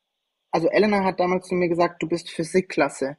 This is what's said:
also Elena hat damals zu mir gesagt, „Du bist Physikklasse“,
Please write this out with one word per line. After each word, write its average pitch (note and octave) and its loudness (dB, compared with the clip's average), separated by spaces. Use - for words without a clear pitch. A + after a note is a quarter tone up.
also E3 2
Elena G3+ 2
hat F3+ 0
damals F#3 0
zu F#3 -4
mir F3+ 0
gesagt, E3+ 0
„Du D#3+ -4
bist E3+ -4
Physikklasse“, D#3+ -2